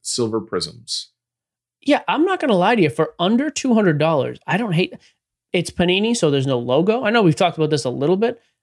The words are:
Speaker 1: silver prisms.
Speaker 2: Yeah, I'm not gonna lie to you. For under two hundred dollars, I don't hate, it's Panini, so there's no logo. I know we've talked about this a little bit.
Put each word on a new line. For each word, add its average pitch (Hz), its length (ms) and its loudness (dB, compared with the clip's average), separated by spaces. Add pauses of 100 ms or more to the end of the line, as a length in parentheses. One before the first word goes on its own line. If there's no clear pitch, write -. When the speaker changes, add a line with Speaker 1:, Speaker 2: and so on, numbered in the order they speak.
Speaker 1:
silver 110 400 -4
prisms. - 680 -8 (720)
Speaker 2:
Yeah, 277 260 0
I'm 254 180 0
not 381 140 -2
gonna 262 160 0
lie 185 200 2
to 220 60 2
you. 151 80 4
For - 300 -2
under 240 320 0
two 254 240 -2
hundred 180 240 2
dollars, 139 480 -2
I 160 100 -2
don't 220 140 -6
hate, 175 240 -2 (580)
it's 170 160 -2
Panini, 196 480 0
so 156 140 2
there's 135 160 0
no 131 100 0
logo. 165 460 0
I 208 80 -2
know 233 100 4
we've 165 140 4
talked 175 220 0
about 151 120 0
this 147 160 0
a 127 60 -2
little 147 260 0
bit. 233 240 -2 (220)